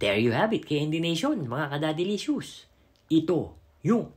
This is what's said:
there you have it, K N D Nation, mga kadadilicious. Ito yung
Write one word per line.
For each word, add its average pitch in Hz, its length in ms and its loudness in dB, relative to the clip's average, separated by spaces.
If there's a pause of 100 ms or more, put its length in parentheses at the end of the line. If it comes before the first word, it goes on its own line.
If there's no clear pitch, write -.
there 101 160 2
you 117 160 4
have 208 160 2
it, - 160 -2
K 147 160 0
N 151 80 -2
D 160 80 0
Nation, 170 480 0
mga 143 320 -4
kadadilicious. 180 880 -2 (400)
Ito 160 480 2 (320)
yung 208 300 2